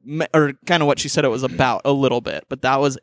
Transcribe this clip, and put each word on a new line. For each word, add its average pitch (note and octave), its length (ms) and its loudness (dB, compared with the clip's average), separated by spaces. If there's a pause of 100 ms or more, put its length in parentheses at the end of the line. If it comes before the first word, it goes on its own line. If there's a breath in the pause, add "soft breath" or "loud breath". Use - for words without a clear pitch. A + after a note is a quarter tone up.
me-, D3+ 280 -6
or D3 200 4 (120)
kinda E3 200 2
what C#3+ 140 2
she C#3+ 100 -6
said D3 160 0
it B2+ 40 4
was B2+ 140 -4
about B2+ 420 0
a C#3 60 2
little B2+ 300 2
bit, - 280 -8
but C3+ 120 -10
that C3+ 180 2
was C#3 240 0